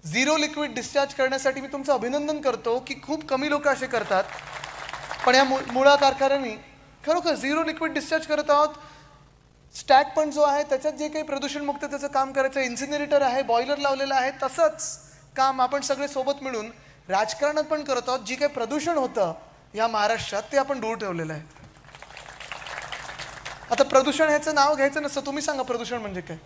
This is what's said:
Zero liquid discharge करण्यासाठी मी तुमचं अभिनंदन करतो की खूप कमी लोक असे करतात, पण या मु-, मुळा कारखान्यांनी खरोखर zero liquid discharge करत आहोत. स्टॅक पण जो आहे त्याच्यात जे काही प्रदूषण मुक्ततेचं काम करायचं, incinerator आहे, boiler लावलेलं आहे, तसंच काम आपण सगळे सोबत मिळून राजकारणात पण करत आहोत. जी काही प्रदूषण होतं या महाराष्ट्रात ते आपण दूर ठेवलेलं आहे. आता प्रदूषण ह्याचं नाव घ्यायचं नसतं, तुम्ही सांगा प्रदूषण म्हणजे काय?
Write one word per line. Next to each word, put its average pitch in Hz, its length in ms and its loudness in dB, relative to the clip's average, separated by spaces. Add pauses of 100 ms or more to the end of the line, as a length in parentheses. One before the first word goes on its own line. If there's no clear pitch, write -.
Zero 262 320 2
liquid 294 360 -2
discharge 277 400 0
करण्यासाठी 269 480 0
मी 269 60 -10
तुमचं 277 260 0
अभिनंदन 294 480 -2
करतो 247 460 0
की 277 160 -8
खूप 302 220 -4
कमी 269 240 0
लोक 294 180 2
असे 254 200 0
करतात, 202 360 0 (1000)
पण 247 100 6
या 269 80 8
मु-, 262 280 0
मुळा 269 240 8
कारखान्यांनी 269 600 2 (500)
खरोखर 330 300 2
zero 285 280 0
liquid 320 280 -2
discharge 311 340 -2
करत 294 240 -2
आहोत. 294 200 6 (1040)
स्टॅक 285 420 4
पण 311 120 0
जो 294 120 0
आहे 294 220 2
त्याच्यात 294 300 -2
जे 294 140 -6
काही 311 180 -4
प्रदूषण 277 360 -4
मुक्ततेचं 285 460 -6
काम 269 240 0
करायचं, 269 280 0
incinerator 277 600 0
आहे, 262 200 2
boiler 247 360 0
लावलेलं 277 380 0
आहे, 262 160 2 (120)
तसंच 311 560 0 (360)
काम 262 260 2
आपण 269 200 0
सगळे 277 260 -2
सोबत 277 340 -2
मिळून 240 240 -6 (440)
राजकारणात 285 540 0
पण 302 200 -2
करत 262 240 0
आहोत. 254 120 0
जी 226 160 -6
काही 285 160 0
प्रदूषण 294 460 -2
होतं 226 360 0 (420)
या 220 120 2
महाराष्ट्रात 214 640 0
ते 277 60 2
आपण 269 220 0
दूर 220 160 -2
ठेवलेलं 170 380 -4
आहे. 151 80 -8 (2250)
आता 240 120 6
प्रदूषण 277 440 6
ह्याचं 302 280 2
नाव 285 200 6
घ्यायचं 277 280 0
नसतं, 285 180 -4
तुम्ही 285 220 -6
सांगा 294 200 -2
प्रदूषण 240 340 -4
म्हणजे 196 240 -8
काय? 160 240 -12